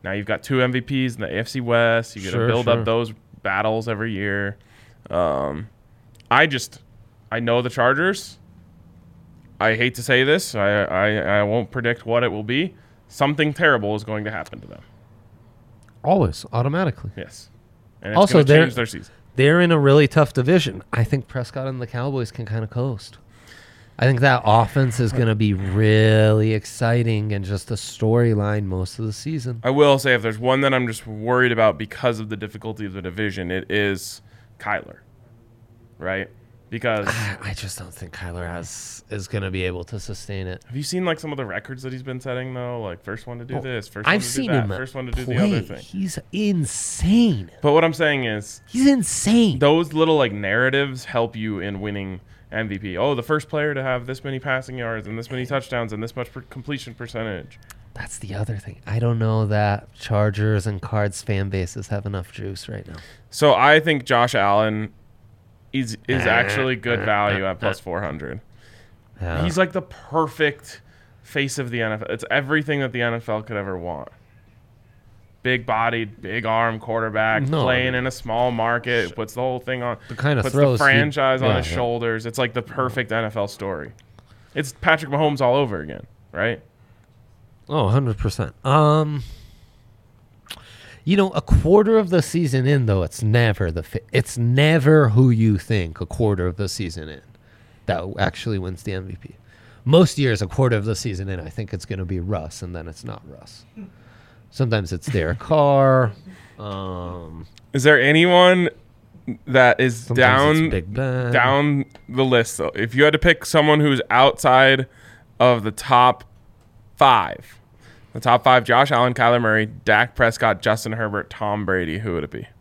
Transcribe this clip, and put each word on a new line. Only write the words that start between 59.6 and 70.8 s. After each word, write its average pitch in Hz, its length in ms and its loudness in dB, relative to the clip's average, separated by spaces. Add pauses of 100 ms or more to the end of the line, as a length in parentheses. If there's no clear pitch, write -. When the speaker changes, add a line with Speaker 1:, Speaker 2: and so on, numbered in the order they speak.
Speaker 2:
Chargers 104 720 -2
and 98 140 -6
Cards 104 400 -4
fan 98 260 -4
bases 95 400 -6
have 101 180 -6
enough 98 280 -8
juice 98 340 -12
right 101 180 -12
now. 82 120 -16 (320)
Speaker 1:
So 147 240 4
I 143 260 8
think 156 240 0
Josh 123 320 2
Allen 107 560 2 (800)
is, 117 260 -4 (120)
is 131 160 0
Speaker 2:
Uh, - 40 0
Speaker 1:
actually 117 460 0
good 117 240 -4
Speaker 2:
uh, 98 60 -6
Speaker 1:
value 101 400 0
Speaker 2:
uh, 95 60 -2
Speaker 1:
at 92 40 -6
Speaker 2:
uh. - 40 -18
Speaker 1:
plus 98 200 -4
four 90 220 -8
hundred. 73 400 -8 (800)
Speaker 2:
Yeah. 90 240 -4
Speaker 1:
He's, 170 120 -2
like, 185 140 0
the 190 120 -6
perfect - 1000 -4 (420)